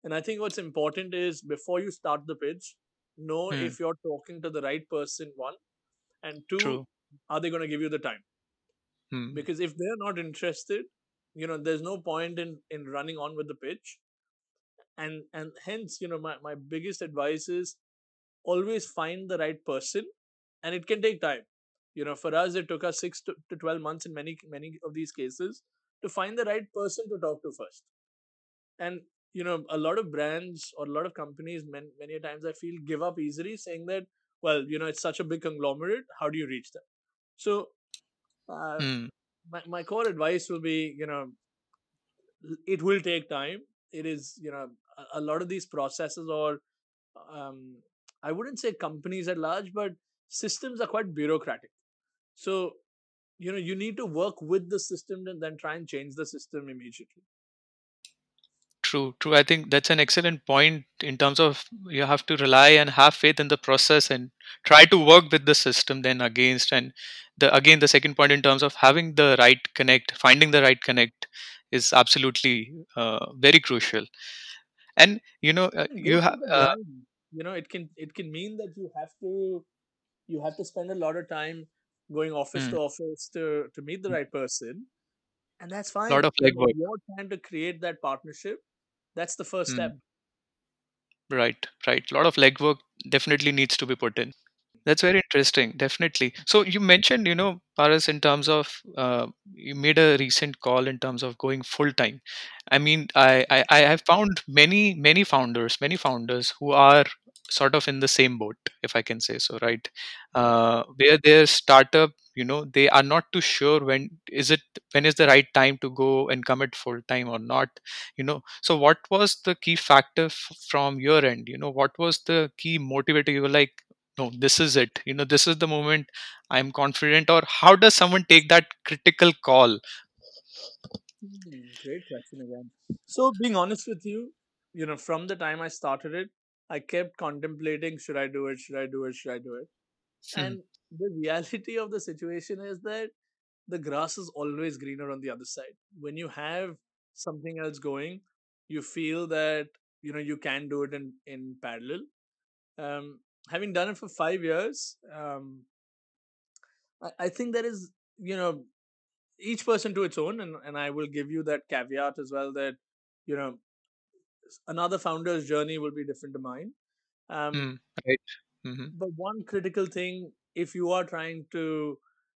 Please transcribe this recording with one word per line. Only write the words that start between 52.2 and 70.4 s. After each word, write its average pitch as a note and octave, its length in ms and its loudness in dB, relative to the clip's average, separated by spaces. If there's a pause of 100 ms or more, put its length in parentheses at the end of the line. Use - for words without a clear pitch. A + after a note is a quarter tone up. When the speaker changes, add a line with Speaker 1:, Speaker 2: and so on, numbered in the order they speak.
Speaker 1:
So, F#3+ 380 -8 (640)
you F3+ 140 -12
know, G3+ 60 -8
you F#3 180 -8
need G3+ 220 -10
to B3 80 -10
work F3 360 -6
with F3 280 -4
the G3 100 -4
system F#3 480 -14
and E3+ 140 -14
then D#3 160 -12
try D#3 180 -12
and E3+ 120 -18
change C#3 280 -14
the D#3 100 -10
system C#3+ 440 -16
immediately. B2 540 -20 (1600)
Speaker 2:
True, C3+ 380 -4
true. D3+ 140 -2
I C#3+ 100 10
think D#3 260 0
that's C#3+ 200 2
an D#3+ 100 2
excellent E3 460 0
point D3 400 2 (160)
in C#3 160 -8
terms C#3 220 2
of D3 240 2 (220)
you C#3+ 180 -4
have C#3+ 220 0
to D#3 100 -2
rely C3+ 340 8
and D3+ 200 8
have C#3+ 240 8
faith D3+ 260 2
in D3 80 0
the C#3+ 100 2
process C#3+ 520 4
and B2+ 200 -4 (340)
try D3+ 220 12
to F#3 180 6
work D#3+ 280 10
with C#3+ 140 2
the D3 80 6
system C3+ 480 0
then B2+ 200 0
against. B2 500 0
And C3 200 -2 (460)
the, C#3 160 6
again, D3 260 8
the D3 80 6
second C#3+ 280 4
point C#3+ 160 6
in C#3+ 100 2
terms C3+ 200 4
of C#3+ 140 0
having D#3 400 4
the C#3+ 220 6
right B2+ 220 8 (140)
connect, C3 440 2
finding C#3+ 320 8